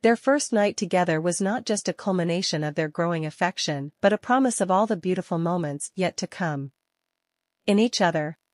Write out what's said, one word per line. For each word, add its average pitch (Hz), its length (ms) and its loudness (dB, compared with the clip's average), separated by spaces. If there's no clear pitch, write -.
Their 226 160 6
first 277 380 0
night 208 240 2
together 175 420 2
was 175 180 0
not 202 280 -2
just 208 200 -2
a 180 60 -2
culmination 175 720 -2
of 151 120 -4
their 160 120 0
growing 170 380 -2
affection, 151 760 -4
but 202 140 4
a 208 40 -2
promise 254 440 2
of 185 80 -2
all 196 160 4
the 220 100 -2
beautiful 180 400 -4
moments 165 580 -4
yet 185 220 -2
to 180 100 -6
come. 143 460 -6
In 202 120 4
each 233 220 2
other, 165 380 0